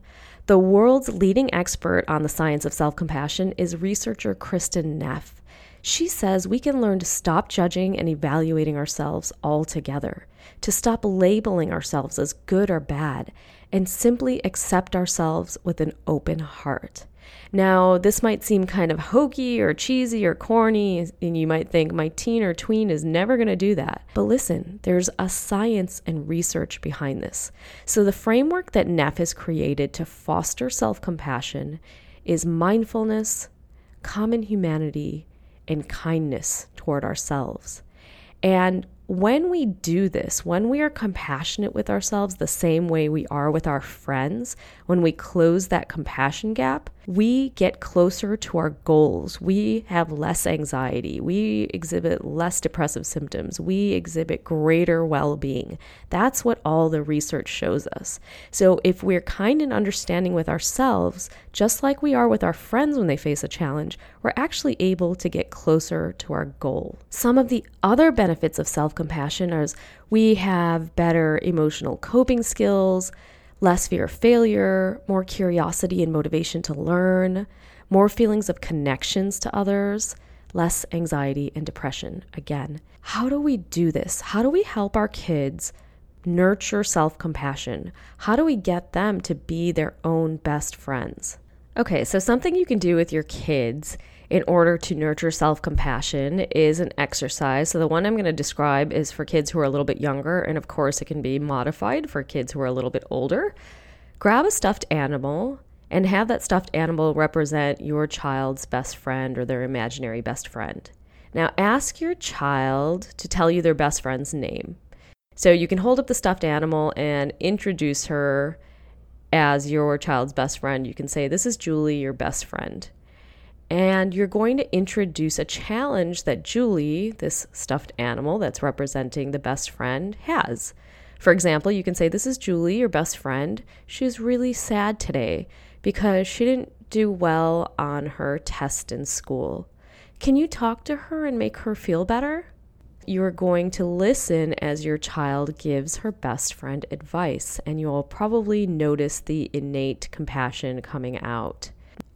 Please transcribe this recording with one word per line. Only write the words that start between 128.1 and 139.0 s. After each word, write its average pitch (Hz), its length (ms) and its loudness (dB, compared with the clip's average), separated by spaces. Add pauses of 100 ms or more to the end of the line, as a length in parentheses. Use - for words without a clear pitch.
that's 180 240 -4
representing 139 680 -4
the 139 80 -4
best 135 320 -6
friend, 139 500 -4
has. - 540 -4 (420)
For - 160 6
example, 175 380 2
you 196 120 0
can 180 120 -2
say, 170 120 2
"This - 200 -2
is 262 100 -2
Julie, 175 400 0
your 240 120 2
best 165 280 -2
friend. 147 460 -4 (240)
She's 247 320 -4
really 247 340 0
sad 214 460 -2
today 110 480 -2 (340)
because 196 460 2
she - 180 0
didn't 254 260 0 (200)
do 214 200 2
well 165 680 2
on 147 260 -4
her 143 320 -4
test - 540 -6
in 127 120 -8